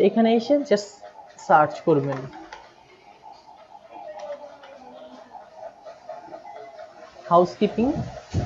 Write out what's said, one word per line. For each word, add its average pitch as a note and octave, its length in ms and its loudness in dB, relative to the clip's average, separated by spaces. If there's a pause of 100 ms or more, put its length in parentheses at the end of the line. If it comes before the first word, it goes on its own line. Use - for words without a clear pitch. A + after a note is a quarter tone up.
এখানে A3+ 220 4 (100)
এসে A3+ 140 0 (160)
just G3+ 200 2 (580)
সার্চ D3+ 260 6 (140)
করবেন C#3 320 2 (4000)
হাউসকিপিং F3+ 580 2 (580)